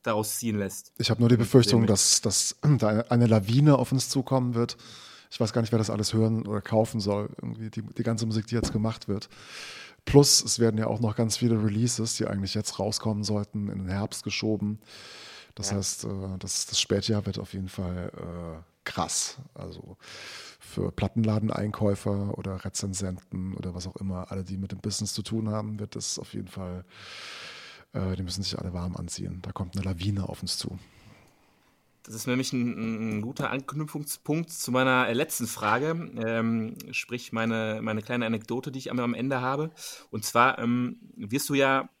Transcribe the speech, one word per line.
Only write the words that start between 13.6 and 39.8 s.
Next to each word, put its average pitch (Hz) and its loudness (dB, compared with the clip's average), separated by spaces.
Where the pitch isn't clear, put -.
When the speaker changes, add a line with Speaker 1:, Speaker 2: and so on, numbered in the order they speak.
Speaker 2:
in 98 -6
den 92 -6
Herbst 101 -4
geschoben. 107 -2
Das 101 -6
Speaker 1:
Ja. 104 0
Speaker 2:
heißt, - -4
äh, 95 -6
das, - -4
das - -2
Spätjahr 104 0
wird 98 -4
auf 101 -8
jeden 95 -6
Fall, 90 -6
äh, 85 -10
krass. - -4
Also 85 -14
für - -4
Plattenladeneinkäufer 104 0
oder 95 -6
Rezensenten 95 -6
oder 92 -8
was 92 -8
auch 92 -12
immer, 92 -6
alle, 95 -4
die 92 -6
mit 98 -6
dem 92 -10
Business 104 -4
zu 107 -6
tun 110 -2
haben, 107 -4
wird 104 -8
es - -6
auf - -12
jeden 98 -8
Fall, 92 -8
äh, 95 -2
die 95 -6
müssen 92 -4
sich - -4
alle 90 -4
warm 90 -4
anziehen. 90 -8
Da - -8
kommt 90 -6
eine 95 -2
Lawine 95 -2
auf - -8
uns - -4
zu. - -8
Speaker 1:
Das 110 -14
ist 113 -8
nämlich 127 0
ein, 120 0
ein, 110 -4
ein 104 -4
guter 131 -4
Anknüpfungspunkt 147 -6
zu - -6
meiner, 127 4
äh, 117 0
letzten 120 -2
Frage, 120 0
ähm, 113 0
sprich - -8
meine, 113 0
meine 110 -2
kleine 123 -2
Anekdote, 113 -4
die 131 -8
ich 135 -8
am, 123 -2
am 120 0
Ende 131 -2
habe. 143 -2